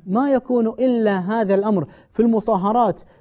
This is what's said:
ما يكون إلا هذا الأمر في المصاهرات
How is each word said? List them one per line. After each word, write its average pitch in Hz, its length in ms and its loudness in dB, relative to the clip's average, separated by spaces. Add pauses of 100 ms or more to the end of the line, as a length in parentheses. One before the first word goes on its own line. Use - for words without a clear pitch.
ما 254 260 0
يكون 247 340 0
إلا 226 520 0
هذا 196 360 -2
الأمر 196 320 0 (260)
في 220 100 0
المصاهرات 220 800 0 (200)